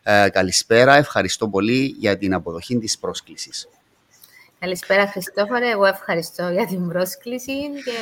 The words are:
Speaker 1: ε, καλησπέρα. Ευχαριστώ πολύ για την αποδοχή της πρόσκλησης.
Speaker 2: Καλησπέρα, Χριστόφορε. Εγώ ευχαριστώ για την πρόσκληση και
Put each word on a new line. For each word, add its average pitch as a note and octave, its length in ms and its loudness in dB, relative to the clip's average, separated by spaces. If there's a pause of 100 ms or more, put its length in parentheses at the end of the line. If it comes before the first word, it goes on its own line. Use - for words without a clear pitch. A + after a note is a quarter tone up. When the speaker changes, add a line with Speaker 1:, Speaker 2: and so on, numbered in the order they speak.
Speaker 1:
ε, G#2 260 6
καλησπέρα. A2+ 680 4
Ευχαριστώ A2+ 540 2
πολύ A2 500 0
για G2+ 180 2
την F#2+ 160 -2
αποδοχή F2 440 -4
της G#2+ 200 -4
πρόσκλησης. - 720 -12 (920)
Speaker 2:
Καλησπέρα, F#3+ 480 0
Χριστόφορε. G#3 640 -4
Εγώ G3+ 160 2
ευχαριστώ F3+ 640 -2
για F#3+ 180 0
την F3+ 200 -4
πρόσκληση A#3 640 -6 (340)
και B3 60 -6 (100)